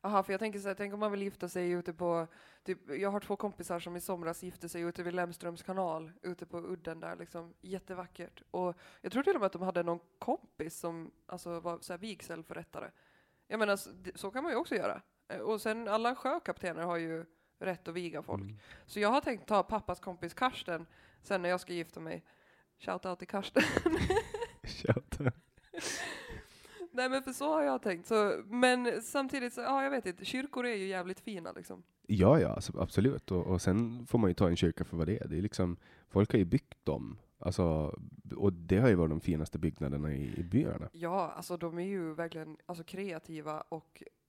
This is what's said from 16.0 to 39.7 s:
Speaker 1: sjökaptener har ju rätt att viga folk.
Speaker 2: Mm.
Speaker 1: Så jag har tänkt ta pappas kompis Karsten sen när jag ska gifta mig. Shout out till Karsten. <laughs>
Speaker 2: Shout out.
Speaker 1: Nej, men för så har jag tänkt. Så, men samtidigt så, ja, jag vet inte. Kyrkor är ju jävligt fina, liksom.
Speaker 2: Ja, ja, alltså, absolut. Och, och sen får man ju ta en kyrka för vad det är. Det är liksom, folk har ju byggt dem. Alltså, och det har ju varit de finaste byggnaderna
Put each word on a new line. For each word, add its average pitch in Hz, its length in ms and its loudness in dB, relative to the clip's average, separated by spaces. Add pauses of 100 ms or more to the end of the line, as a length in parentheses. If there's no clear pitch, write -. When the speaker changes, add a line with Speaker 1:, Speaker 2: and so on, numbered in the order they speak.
Speaker 1:
sjökaptener 185 680 -4
har 175 140 -2
ju 165 280 -4 (340)
rätt 175 300 -4
att 165 60 -8
viga 170 280 -6
folk. - 200 -6
Speaker 2:
Mm. 101 140 -10 (300)
Speaker 1:
Så - 140 -4
jag 208 80 6
har 262 120 6
tänkt 247 280 -4
ta 202 140 4
pappas 196 380 -4
kompis 175 340 -8
Karsten 170 520 -2 (360)
sen 190 200 0
när 175 60 2
jag 180 120 2
ska - 120 -10
gifta 165 280 -6
mig. 165 240 -8 (540)
Shout 185 280 -4
out 180 120 -4
till - 100 -12
Karsten. - 340 2 (520)
<laughs> 427 480 -2
Speaker 2:
Shout - 580 -2
out. 131 140 0 (1600)
Speaker 1:
Nej, 254 120 2
men 262 140 0
för 262 100 -6
så 277 200 -2
har 311 100 4
jag 269 200 2
tänkt. 180 240 -2
Så, 208 400 4
men 240 560 4
samtidigt 262 520 -2
så, 247 60 -8
ja, 262 240 2
jag 277 60 0
vet 269 160 -2
inte. 180 180 -6
Kyrkor 254 420 -2
är 240 80 -2
ju 196 120 -4
jävligt 185 340 -4
fina, 175 320 -8
liksom. 180 300 -12 (240)
Speaker 2:
Ja, 107 340 8
ja, 87 80 4
alltså, - 320 -4
absolut. - 500 2
Och, 90 160 2
och 92 160 2
sen 117 440 2
får - 120 2
man 104 120 6
ju 87 40 4
ta 95 140 4
en 85 80 4
kyrka 85 280 2
för 85 120 -8
vad 82 100 4
det 101 120 4
är. - 100 -6
Det 78 100 -2
är 90 40 0
liksom, 90 340 0 (320)
folk 101 240 6
har 123 60 8
ju 98 60 8
byggt - 420 0
dem. 60 320 -2 (200)
Alltså, 80 560 2 (420)
och 98 160 4
det 85 260 4
har 127 100 8
ju 107 60 10
varit 82 160 6
de 78 100 0
finaste 78 380 0
byggnaderna 73 560 0